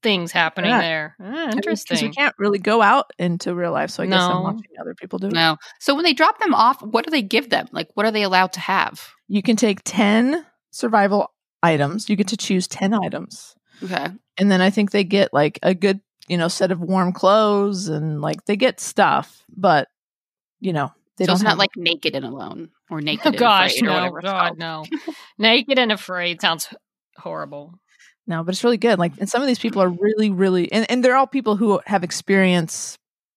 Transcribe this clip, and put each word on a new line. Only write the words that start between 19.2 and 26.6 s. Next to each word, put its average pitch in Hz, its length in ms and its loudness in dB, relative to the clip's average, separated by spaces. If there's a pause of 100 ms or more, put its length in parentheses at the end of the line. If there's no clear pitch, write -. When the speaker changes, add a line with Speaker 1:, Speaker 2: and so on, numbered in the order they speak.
Speaker 2:
but, 175 400 2 (720)
you 190 100 -2
know, 147 220 -4 (240)
they 185 80 0
Speaker 3:
So - 20 2
Speaker 2:
don't 185 80 4
Speaker 3:
it's 190 80 2
not 214 60 4
Speaker 2:
have 190 100 2
Speaker 3:
like 196 160 2
Naked 170 400 -4
and 135 100 -6
Alone 131 440 -12 (200)
or 160 100 -8
Speaker 1:
<laughs> - 0 -
Oh, - 20 -8
Speaker 3:
Naked 156 240 -4
and 302 120 2
Speaker 1:
gosh, 196 380 4
Speaker 3:
Afraid - 80 0
or - 40 2
Speaker 1:
no, 190 80 0
Speaker 3:
whatever 180 240 -4
it's 175 60 -10
Speaker 1:
God, 185 200 0
Speaker 3:
called. 165 140 -6
Speaker 1:
no. 160 320 -10
<laughs> - 460 -12
Naked 240 420 2
and 233 120 2
Afraid 180 480 -6
sounds 165 340 -2 (440)